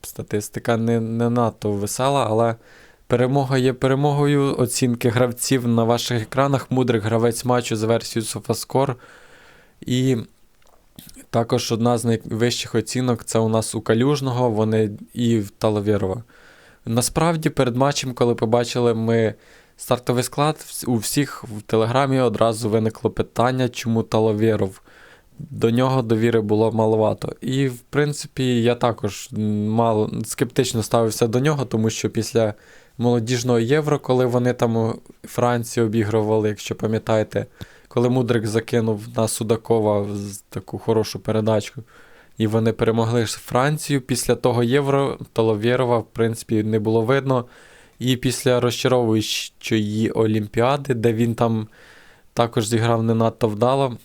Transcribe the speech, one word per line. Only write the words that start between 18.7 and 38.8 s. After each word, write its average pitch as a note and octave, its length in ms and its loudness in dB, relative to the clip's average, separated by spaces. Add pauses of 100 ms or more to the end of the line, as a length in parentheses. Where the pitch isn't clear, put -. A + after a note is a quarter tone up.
ми A2+ 400 2 (440)
стартовий B2 460 -2
склад, D3 320 -2
вс-, - 300 -12
у B2 100 0
всіх - 480 -2
в G#2+ 180 -12
Телеграмі B2+ 580 2
одразу A2+ 500 0
виникло A2 420 0
питання, B2+ 580 0
чому A2+ 340 -2
Талавєров. G#2+ 760 0 (580)
До A#2 320 -2
нього C3 300 2
довіри A2+ 400 2
було G#2+ 300 2
маловато. A2 680 0
І, C3 260 -2
в B2 120 -6
принципі, C3 840 -2
я A#2 140 2
також, A2 640 -4
м, G#2+ 320 0
мало, A2 420 2 (140)
скептично B2 580 -2
ставився A#2 440 0
до A#2 120 0
нього, C#3 260 0
тому A2+ 240 0
що A2 200 -4
після A2 440 -2 (440)
молодіжного A#2+ 600 0
Євро, D3 400 2
коли B2+ 260 2
вони B2 280 0
там A#2 220 0
у A2+ 180 0 (300)
Франції A#2+ 640 0
обігрували, G#2+ 640 0
якщо - 260 -6
пам'ятаєте, A2 720 -2 (420)
коли B2 220 2
Мудрик A#2+ 380 0
закинув A2 540 0 (140)